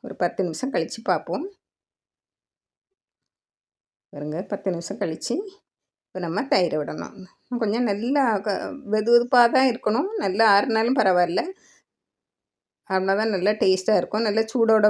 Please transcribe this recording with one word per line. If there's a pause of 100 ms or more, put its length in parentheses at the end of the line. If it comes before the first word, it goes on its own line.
ஒரு
பத்து
நிமிஷம்
கழிச்சு (100)
பார்ப்போம். (2750)
பாருங்க, (100)
பத்து
நிமிஷம்
கழிச்சு (720)
இப்போ
நம்ம
தயிரை
விடணும். (460)
கொஞ்சம்
நல்லா (220)
க-, (380)
வெது
வெதுப்பாக
தான்
இருக்கணும். (140)
நல்லா (120)
ஆறுனாலும்
பரவாயில்ல, (1500)
அப்படின்னா
தான்
நல்லா
டேஸ்ட்டாக
இருக்கும்.
நல்லா
சூடோட